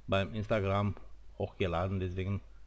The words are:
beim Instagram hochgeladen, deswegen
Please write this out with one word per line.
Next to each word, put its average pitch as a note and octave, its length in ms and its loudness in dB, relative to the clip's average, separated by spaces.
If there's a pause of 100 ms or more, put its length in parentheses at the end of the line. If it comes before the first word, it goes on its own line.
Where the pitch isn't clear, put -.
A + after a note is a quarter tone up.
beim G2 260 2
Instagram G2+ 640 2 (420)
hochgeladen, F#2 600 0
deswegen F#2 420 0 (260)